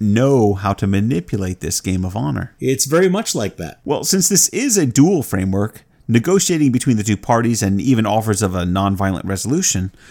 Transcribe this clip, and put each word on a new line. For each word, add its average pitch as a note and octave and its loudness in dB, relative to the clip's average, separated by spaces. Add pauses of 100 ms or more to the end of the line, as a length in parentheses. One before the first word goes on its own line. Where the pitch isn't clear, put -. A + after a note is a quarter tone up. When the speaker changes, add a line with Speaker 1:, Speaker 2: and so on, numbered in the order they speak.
Speaker 1:
know A2 4
how G2 -2
to G2+ -4
manipulate G2+ -2
this - -4
game F#2 -2
of F#2 -6
honor. B2 -6
Speaker 2:
It's C3 -2
very E3+ 2
much G3+ -2
like G#2+ -4
that. E2 -12
Speaker 1:
Well, C#3 -2
since F#3+ 0
this - 2
is A#3 -2
a E3 2
duel C#3+ 4
framework, F#2+ -4 (220)
negotiating D3+ 2
between B2 2
the G#2 -2
two G#2+ 0
parties A#2 0
and G2 0
even A2+ 2
offers G#2+ -2
of F#2 0
a F2 -2
nonviolent F#2+ 0
resolution G2 -2 (180)